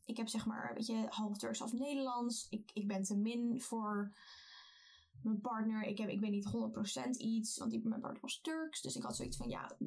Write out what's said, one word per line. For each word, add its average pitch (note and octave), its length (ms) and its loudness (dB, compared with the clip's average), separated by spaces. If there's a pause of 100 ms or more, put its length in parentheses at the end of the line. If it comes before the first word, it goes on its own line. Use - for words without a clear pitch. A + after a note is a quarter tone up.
Ik A3+ 120 -4
heb, A3+ 100 2
zeg A3 180 0
maar, A#3 300 0
weet A3 100 0
je, A3 240 2
half G#3 280 0
Turks, A3+ 220 -2
half A#3 140 -2
Nederlands. B3+ 760 2
Ik, - 240 -6
ik G3+ 140 0
ben G3 160 2
te G3+ 140 2
min A#3 440 2
voor G#3 540 0 (1080)
mijn G#3+ 200 2
partner. A3 420 2
Ik G3+ 140 0
heb, G#3+ 120 0
ik G3+ 120 0
ben G#3 100 4
niet G3+ 140 2
honderd A3 260 0
procent B3 460 0
iets," A3+ 400 0
want A3+ 140 0
die, A3+ 160 0
mijn A3 140 2
partner - 200 -6
was - 200 -6
Turks. D#4+ 400 -2
Dus C4 140 -4
ik A3+ 80 -2
had - 120 -2
zoiets B3+ 220 -4
van, A#2+ 120 -2
"Ja, - 260 -4 (120)